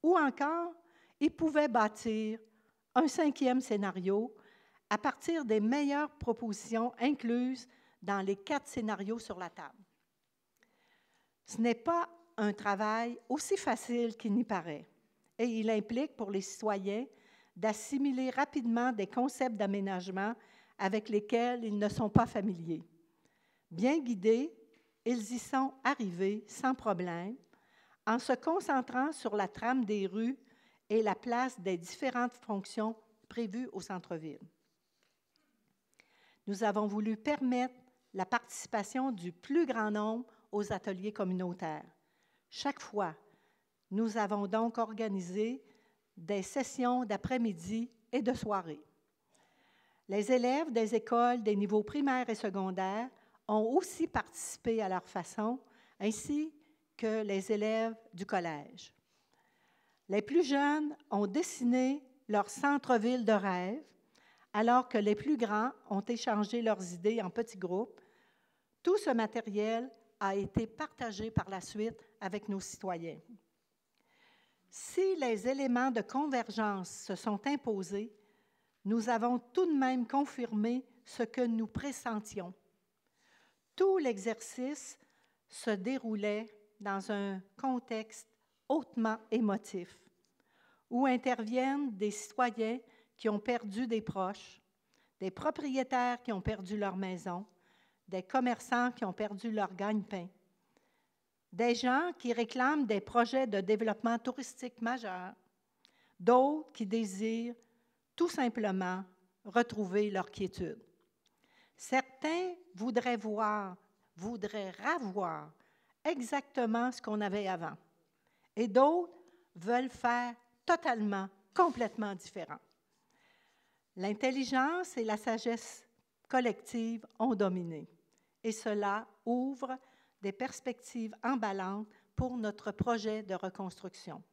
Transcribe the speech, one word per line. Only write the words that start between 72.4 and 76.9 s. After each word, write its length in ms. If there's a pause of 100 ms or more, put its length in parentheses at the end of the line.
nos 100
citoyens. 600 (1500)
Si 460
les 320
éléments 420
de 120
convergence 880
se 260